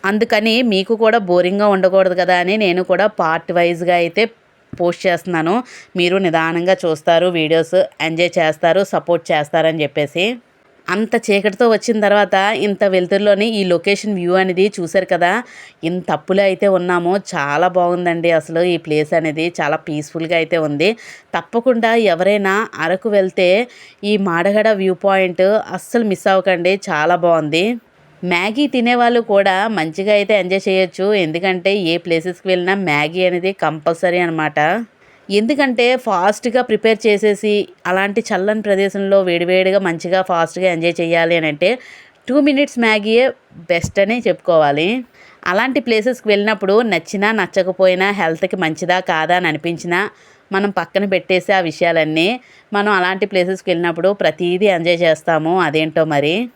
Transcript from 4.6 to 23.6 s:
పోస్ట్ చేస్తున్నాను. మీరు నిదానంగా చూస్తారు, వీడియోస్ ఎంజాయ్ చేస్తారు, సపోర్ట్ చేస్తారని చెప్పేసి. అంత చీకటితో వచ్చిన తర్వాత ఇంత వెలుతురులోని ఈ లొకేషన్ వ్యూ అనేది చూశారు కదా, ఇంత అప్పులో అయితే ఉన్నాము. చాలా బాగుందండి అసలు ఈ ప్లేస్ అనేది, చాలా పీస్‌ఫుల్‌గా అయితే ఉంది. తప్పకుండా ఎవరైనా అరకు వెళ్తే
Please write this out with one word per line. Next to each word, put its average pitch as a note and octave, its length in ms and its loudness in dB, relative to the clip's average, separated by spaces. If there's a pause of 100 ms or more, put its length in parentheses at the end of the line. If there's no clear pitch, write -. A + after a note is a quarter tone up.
పోస్ట్ F3 280 -2
చేస్తున్నాను. E3+ 460 -2 (460)
మీరు F3 160 2 (100)
నిదానంగా E3 500 0 (100)
చూస్తారు, E3+ 420 2 (140)
వీడియోస్ D#3+ 360 0 (300)
ఎంజాయ్ E3 320 -2
చేస్తారు, E3 420 0 (140)
సపోర్ట్ E3+ 360 -2
చేస్తారని D#3+ 520 0
చెప్పేసి. D3 420 -2 (680)
అంత G#3+ 200 -2 (120)
చీకటితో G3+ 480 0
వచ్చిన G#3+ 320 0
తర్వాత G3+ 300 2 (300)
ఇంత G3+ 180 -2 (100)
వెలుతురులోని G3 540 2 (120)
ఈ - 20 0 (120)
లొకేషన్ G3 440 -2
వ్యూ F3 240 0
అనేది F#3+ 240 2 (120)
చూశారు F3+ 360 -2
కదా, F3 180 2 (580)
ఇంత F3+ 180 -6 (100)
అప్పులో G3 320 0
అయితే F#3+ 180 0 (120)
ఉన్నాము. F3+ 340 0 (200)
చాలా D3 340 0 (100)
బాగుందండి F3 640 0
అసలు E3 240 -2 (100)
ఈ - 20 2 (120)
ప్లేస్ D3+ 320 0
అనేది, D#3 260 -2 (140)
చాలా D#3 280 -2
పీస్‌ఫుల్‌గా D#3+ 540 -4
అయితే E3 260 -2
ఉంది. D3 220 0 (480)
తప్పకుండా A3+ 560 0 (220)
ఎవరైనా G3 400 0 (320)
అరకు F#3 300 -2
వెళ్తే F#3+ 320 2 (640)